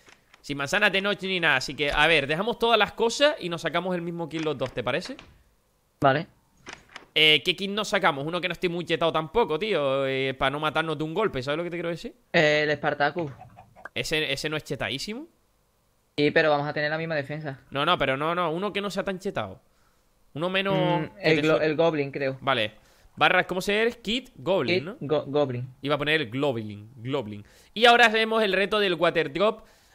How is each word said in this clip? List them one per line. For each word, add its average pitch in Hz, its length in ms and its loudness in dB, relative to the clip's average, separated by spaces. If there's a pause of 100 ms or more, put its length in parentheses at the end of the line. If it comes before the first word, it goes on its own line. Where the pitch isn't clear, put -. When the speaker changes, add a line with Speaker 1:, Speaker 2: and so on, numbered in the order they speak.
(420)
Speaker 1:
Sin 143 160 -8
manzanas 185 340 2
de 190 100 0
noche 196 240 -2
ni 185 140 -2
nada, 156 160 4
así 131 180 -2
que, 143 160 -2
a 147 160 4
ver, 156 220 4
dejamos 196 320 -2
todas 233 180 4
las 202 140 2
cosas 254 480 2
y 180 80 -8
nos 165 140 -6
sacamos 175 340 -2
el 170 60 -4
mismo 170 260 -6
kit 156 160 -6
los 151 140 -2
dos, 123 160 -6
¿te 123 100 -6
parece? 160 320 -4 (880)
Speaker 2:
Vale. 139 260 2 (880)
Speaker 1:
Eh, 151 300 6
¿qué 175 100 0
kit 196 160 -4
nos 202 160 -4
sacamos? 160 400 0
Uno 170 140 -4
que 180 80 -4
no - 20 -4
esté 175 160 -2
muy 170 160 -2
chetado 160 300 0
tampoco, 156 440 0
tío, 143 480 0
eh, 135 280 -2
para 135 160 0
no 147 100 -4
matarnos 156 380 -2
de 156 80 -4
un 160 80 -8
golpe, 180 280 -2
¿sabes 143 180 -4
lo 175 40 -4
que 175 60 -6
te 170 80 -8
quiero 170 100 -6
decir? 170 260 -8 (200)
Speaker 2:
Eh, 151 340 4
el 147 80 0
Spartacus. 147 560 -2 (640)
Speaker 1:
¿Ese, 143 380 -2
ese 151 160 -4
no 156 80 -4
es 143 80 -8
chetadísimo? 143 640 -6 (880)
Speaker 2:
Sí, 147 140 4
pero 156 180 4
vamos 143 180 2
a 147 60 -6
tener 151 180 -2
la 160 60 -4
misma 165 180 -4
defensa. 147 460 -8 (100)
Speaker 1:
No, 139 140 -2
no, 170 120 4
pero 135 200 0
no, 160 180 -2
no, 175 160 -2
uno 190 220 -4
que 202 80 -4
no 202 80 -4
sea 190 160 -6
tan 190 140 -6
chetado. 120 420 -8 (720)
Uno 165 160 -2
menos 185 540 2
Speaker 2:
Mm, - 20 -4 (100)
Speaker 1:
que - 80 -18
Speaker 2:
el 160 180 4
Speaker 1:
te 156 60 2
Speaker 2:
glo-, 156 120 4
Speaker 1:
suel- - 40 2
Speaker 2:
el 156 140 2
Goblin, 156 340 2
creo. 135 300 -4
Speaker 1:
Vale. 123 320 0 (420)
Barra, 170 320 4
¿cómo 180 140 -2
se 208 240 0
llama? 240 160 -2
Kit 240 340 -4
Goblin, 165 440 0
Speaker 2:
Kit - 40 -6
Speaker 1:
¿no? 202 160 -12
Speaker 2:
Go-, 143 260 -2
Goblin. 135 440 -2 (140)
Speaker 1:
Iba 143 120 0
a - 20 -4
poner 151 220 0
el 131 100 -4
Globlin, 113 680 -4
Globlin. 110 480 -6 (280)
Y 220 120 2
ahora 240 220 8
hacemos 220 360 2
el 196 80 0
reto 196 300 0
del 185 140 2
Water 160 360 2
Drop. 208 340 0 (300)